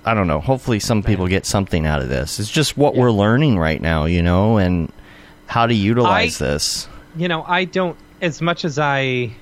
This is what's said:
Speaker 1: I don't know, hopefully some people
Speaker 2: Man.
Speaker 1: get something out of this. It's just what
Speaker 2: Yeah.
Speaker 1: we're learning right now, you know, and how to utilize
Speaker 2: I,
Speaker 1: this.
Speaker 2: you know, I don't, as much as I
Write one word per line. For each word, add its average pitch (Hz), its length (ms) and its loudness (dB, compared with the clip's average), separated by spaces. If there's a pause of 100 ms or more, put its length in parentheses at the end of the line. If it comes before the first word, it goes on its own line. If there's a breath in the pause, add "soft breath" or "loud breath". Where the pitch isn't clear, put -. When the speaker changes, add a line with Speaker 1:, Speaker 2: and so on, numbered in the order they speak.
Speaker 1:
I 113 80 2
don't 101 120 2
know, 76 140 0
hopefully 123 400 -2
some 110 220 0
people 92 240 0
Speaker 2:
Man. 90 40 0
Speaker 1:
get 92 160 0
something 90 400 0
out 76 140 0
of 65 80 -4
this. 65 320 -4
It's 104 100 -6
just - 280 0
what 143 160 4
Speaker 2:
Yeah. 127 80 2
Speaker 1:
we're 123 100 4
learning 110 460 4
right 80 220 0
now, 80 260 0
you 85 160 2
know, 95 340 4
and 90 340 0 (560 loud breath)
how 117 200 0
to 120 80 2
utilize 123 680 0
Speaker 2:
I, - 40 -2
Speaker 1:
this. - 420 -4 (280 loud breath)
Speaker 2:
you 175 120 -4
know, 160 180 -2
I 180 180 0
don't, 180 320 -2 (240)
as 160 220 -4
much 170 240 -2
as 139 120 -4
I 131 520 0 (120)